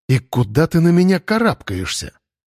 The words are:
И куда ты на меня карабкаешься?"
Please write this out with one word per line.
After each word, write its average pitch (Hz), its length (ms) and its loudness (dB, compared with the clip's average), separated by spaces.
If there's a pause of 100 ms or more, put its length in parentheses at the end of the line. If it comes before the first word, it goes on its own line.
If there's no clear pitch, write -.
И 127 100 2
куда 123 480 -2
ты 165 140 0
на 165 80 4
меня 180 320 2
карабкаешься?" 180 920 -4 (480)